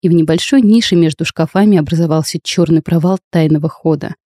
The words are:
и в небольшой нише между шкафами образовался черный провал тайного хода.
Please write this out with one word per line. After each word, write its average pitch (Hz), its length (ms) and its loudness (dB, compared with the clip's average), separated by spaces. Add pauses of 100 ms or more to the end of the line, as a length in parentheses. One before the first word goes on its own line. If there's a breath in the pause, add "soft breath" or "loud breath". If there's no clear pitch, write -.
и 185 60 -2
в 165 60 2
небольшой 170 480 0
нише 220 340 2
между 165 300 0
шкафами 196 520 0
образовался 160 640 -2
черный 165 400 0
провал 175 380 -2 (120)
тайного 156 360 0
хода. 156 480 -4 (100)